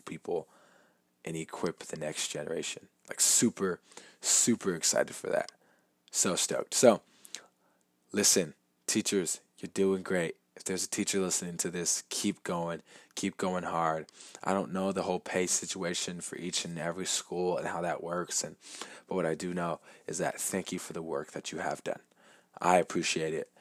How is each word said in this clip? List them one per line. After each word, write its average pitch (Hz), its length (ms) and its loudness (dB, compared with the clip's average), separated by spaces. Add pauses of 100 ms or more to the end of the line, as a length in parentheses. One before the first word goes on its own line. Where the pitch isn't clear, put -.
people 82 420 -4 (800)
and 82 100 -6
equip 80 440 -4
the - 180 -10
next 78 320 -6
generation. 80 580 -6 (220)
Like, - 100 -10
super, 98 600 2 (400)
super 98 540 2
excited - 380 2
for - 140 -10
that. - 240 -2 (580)
So - 260 2
stoked. - 380 -2
So, 113 280 10 (1120)
listen, 98 400 4 (340)
teachers, 98 540 0 (160)
you're 92 160 -10
doing 95 300 4
great. 90 320 0 (200)
If - 80 -18
there's 92 220 -2
a - 40 -14
teacher 98 300 0
listening 90 380 0
to 87 120 -2
this, 85 400 -2
keep - 340 -2
going. 85 380 -2 (340)
Keep 98 220 -4
going 90 260 0
hard. 82 420 0 (380)
I 95 100 2
don't 98 180 0
know 95 200 0
the 92 120 0
whole 90 160 0
pay 90 280 0
situation 87 720 -2
for - 160 -10
each - 260 -4
and 85 160 -6
every 85 260 -4
school 87 520 0
and 80 100 -4
how 82 140 -4
that 80 200 -2
works, 85 420 -4
and, 82 120 -10 (520)
but 95 80 -4
what 87 100 2
I 80 100 2
do 87 180 -6
know 85 260 -2 (280)
is 87 120 -6
that 78 200 -2
thank - 320 -2
you 90 80 -4
for - 140 -10
the 85 80 -6
work 78 300 -6
that - 200 -8
you - 60 -8
have 85 260 -4
done. - 160 -6 (640)
I 90 160 6
appreciate 82 560 2
it. 73 160 -4 (120)